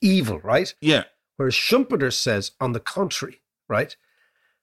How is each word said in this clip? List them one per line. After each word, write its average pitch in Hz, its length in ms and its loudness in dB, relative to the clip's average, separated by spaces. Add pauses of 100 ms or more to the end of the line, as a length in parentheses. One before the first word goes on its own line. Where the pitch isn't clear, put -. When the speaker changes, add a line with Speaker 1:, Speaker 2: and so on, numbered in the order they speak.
Speaker 1:
evil, 147 380 2
right? 135 400 0
Speaker 2:
Yeah. 151 260 2 (300)
Speaker 1:
Whereas 131 200 0
Schumpeter 214 580 0
says, 104 380 -2 (100)
on 113 120 -2
the 117 60 -6
contrary, - 600 -6 (260)
right? 120 280 -2 (680)